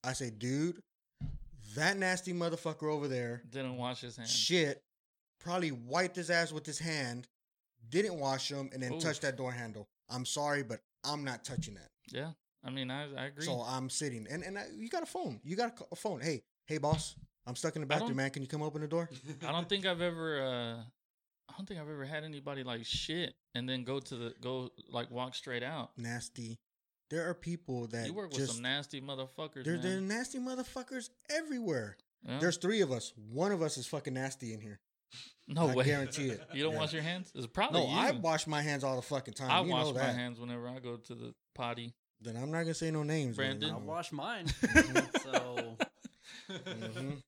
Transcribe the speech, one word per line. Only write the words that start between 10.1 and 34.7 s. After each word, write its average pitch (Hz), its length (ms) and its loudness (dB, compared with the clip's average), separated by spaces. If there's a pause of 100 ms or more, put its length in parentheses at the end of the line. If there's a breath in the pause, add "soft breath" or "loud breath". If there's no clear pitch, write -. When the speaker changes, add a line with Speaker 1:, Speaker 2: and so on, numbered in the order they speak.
Speaker 1:
sorry, 147 380 2
but 110 160 -6 (240)
I'm 147 220 -2
not 123 180 -4
touching 131 300 -4
that." 87 160 -18 (200)
Speaker 2:
Yeah, 135 220 -4 (320)
I 131 60 -8
mean, 131 220 -4
I, 143 240 -6
I 131 100 -4
agree. 143 180 -6
Speaker 1:
So 131 180 0
I'm 131 280 -2
sitting, 120 400 -2
and, 160 140 -4
and 190 140 -6
I, 202 160 -6
you 220 140 -8
got 330 160 0
a - 40 -6
phone. 202 360 -4
You 160 140 -4
got 240 160 2
a, - 60 -18
c-, - 120 -10
a 170 40 -6
phone. 170 260 -2
"Hey, 143 220 0 (240)
hey, 156 100 0
boss, 156 380 2 (300)
I'm 123 100 -6
stuck 160 200 0
in 156 60 0
the 143 60 -2
Speaker 2:
I - 20 -8
Speaker 1:
bathroom, 185 220 4
Speaker 2:
don't 131 60 2
Speaker 1:
man. 135 120 2
Can 139 140 -4
you 127 40 -6
come 151 140 -2
open 151 200 -2
the 151 60 -4
door?" 165 220 0 (180)
Speaker 2:
<laughs> 135 200 -8
I 135 40 0
don't 170 160 0
think 196 180 2
I've 175 160 4
ever, 160 400 2
uh, 120 400 0 (680)
I - 80 -18
don't 196 100 -6
think 190 140 -6
I've 147 80 -8
ever 143 160 -4
had 151 180 -4
anybody, 143 400 -6
like, 117 220 -2
shit - 500 0 (200)
and 120 120 -2
then 131 160 0
go 131 160 0
to 131 160 -8
the, 117 260 -4
go, 127 300 -2 (180)
like, 120 220 -2
walk 123 240 -4
straight 120 280 -2
out. 135 340 -6
Speaker 1:
Nasty. 117 640 -6 (500)
There 165 200 0
are 175 40 0
people 165 540 -4
that 117 180 -2
Speaker 2:
You 165 80 -4
work 190 180 -6
with 135 80 0
Speaker 1:
just 131 160 0
Speaker 2:
some 120 80 -6
nasty 139 360 -2
motherfuckers, 135 640 -6
Speaker 1:
there, 165 140 2
there 180 200 2
are 190 40 0
Speaker 2:
man. 190 80 -2
Speaker 1:
nasty 247 300 -2
motherfuckers 254 680 -4 (200)
everywhere. 233 680 0 (260)
Speaker 2:
Yeah. 123 180 -4
Speaker 1:
There's 165 180 4
three 208 240 4
of 143 100 6
us. 120 220 -4 (180)
One 175 220 4
of 170 80 2
us 151 160 2
is 123 100 -6
fucking 143 260 -2
nasty 127 400 -4
in 110 60 -8
here. 104 220 -12 (640 loud breath)